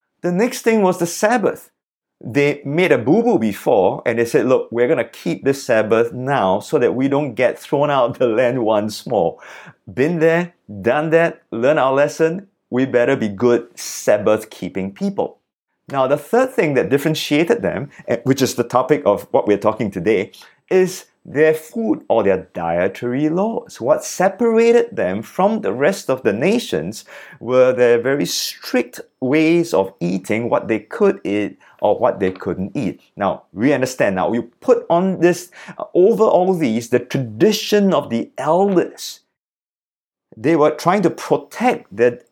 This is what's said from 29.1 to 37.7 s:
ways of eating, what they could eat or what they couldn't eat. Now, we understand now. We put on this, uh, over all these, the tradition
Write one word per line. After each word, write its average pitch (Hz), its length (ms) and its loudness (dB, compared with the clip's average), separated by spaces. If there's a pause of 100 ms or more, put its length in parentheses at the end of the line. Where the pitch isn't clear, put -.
ways 160 540 2
of 95 260 2
eating, 165 500 -2
what - 180 -2
they 110 120 0
could - 460 -2
eat 101 340 -4 (220)
or 101 160 2
what 113 220 0
they 95 120 0
couldn't 92 440 -6
eat. 117 260 -6 (140)
Now, 95 360 -4
we 123 220 0
understand 127 420 -2
now. 90 140 -2
We 117 120 -2
put - 480 -2
on 175 300 0
this, 170 320 0 (260)
uh, - 160 -8
over 196 300 4
all 185 300 2
these, 120 360 -2
the 123 100 4
tradition 180 920 0